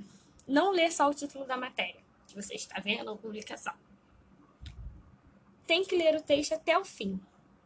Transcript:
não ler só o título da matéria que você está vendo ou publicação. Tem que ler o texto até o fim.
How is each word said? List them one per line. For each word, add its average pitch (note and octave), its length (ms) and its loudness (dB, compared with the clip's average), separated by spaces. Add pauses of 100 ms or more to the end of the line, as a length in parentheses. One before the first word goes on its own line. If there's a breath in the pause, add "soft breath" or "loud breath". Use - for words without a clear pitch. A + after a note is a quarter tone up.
(460 loud breath)
não D#4 260 4
ler E4+ 180 4
só D4 180 4
o D4 60 0
título C#4 300 -10
da B3+ 120 -4
matéria A3+ 440 -6 (260)
que - 80 -20
você G3+ 200 -8
está - 260 -10
vendo A3 300 -4
ou G#3+ 60 -8
publicação. G#3+ 580 -10 (1900)
Tem F4 180 4
que F#4+ 100 -2
ler D#4+ 220 6
o D#4 60 -2
texto D4 320 2
até D#4+ 220 2
o G4 80 2
fim. G3 360 -6 (460)